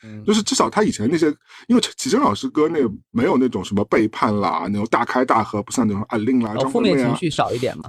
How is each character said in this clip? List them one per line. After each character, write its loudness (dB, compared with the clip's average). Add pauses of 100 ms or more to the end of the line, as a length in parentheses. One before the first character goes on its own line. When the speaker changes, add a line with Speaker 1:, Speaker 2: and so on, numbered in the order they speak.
Speaker 1:
嗯。 -16
Speaker 2:
就 2
是 2
至 -4
少 2
他 0
以 0
前 -2
那 2
些， 2 (400)
因 4
为 4
陈 -4
绮 -8
贞 2
老 2
师 -6
歌 2
那 0
个 0 (200)
没 0
有 2
那 4
种 -4
什 -6
么 2
背 2
叛 -2
啦， -2
那 -2
种 -2
大 2
开 0
大 2
合， -6
不 -12
像 0
那 0
种 -4
阿 -4
令 0
啦， -4
Speaker 1:
哦， 0
Speaker 2:
张 -2
惠 0
妹 4
啊。 4
Speaker 1:
负 2
面 2
情 0
绪 -2
少 -2
一 -2
点 -2
嘛。 -12